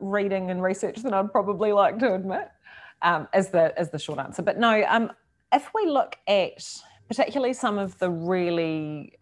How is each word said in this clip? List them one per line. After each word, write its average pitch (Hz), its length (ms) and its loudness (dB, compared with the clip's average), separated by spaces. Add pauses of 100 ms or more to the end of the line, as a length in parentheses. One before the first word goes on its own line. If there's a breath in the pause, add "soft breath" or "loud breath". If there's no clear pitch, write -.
reading 196 500 -2
and 180 100 -4
research 190 440 -2
than 240 100 -2
I'd 196 160 2
probably 202 420 0
like 202 280 4
to 233 140 2
admit, 190 340 -4 (540 loud breath)
um, 170 300 2
is 190 180 2
the, 165 300 4
is 165 100 -4
the 156 100 -8
short 147 180 -8
answer. 135 240 -6
But - 160 -2
no, 220 300 4
um, 226 240 2 (400)
if 285 200 2
we 427 140 2
look 277 300 0 (100)
at 190 400 0 (420 soft breath)
particularly 247 460 0
some 214 240 -2
of 196 200 -6
the 180 120 0
really, 165 1120 -2